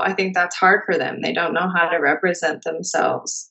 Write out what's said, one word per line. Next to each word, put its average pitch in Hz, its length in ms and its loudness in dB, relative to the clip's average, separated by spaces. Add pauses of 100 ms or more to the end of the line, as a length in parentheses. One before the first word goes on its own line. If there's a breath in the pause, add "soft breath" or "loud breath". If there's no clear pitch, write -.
I 190 120 0
think 190 220 -2
that's 175 220 0
hard 190 280 4
for 175 140 0
them. - 220 -4
They 156 120 -2
don't 170 220 -2
know 180 180 0
how 170 160 2
to 170 100 0
represent 160 680 0
themselves - 880 -4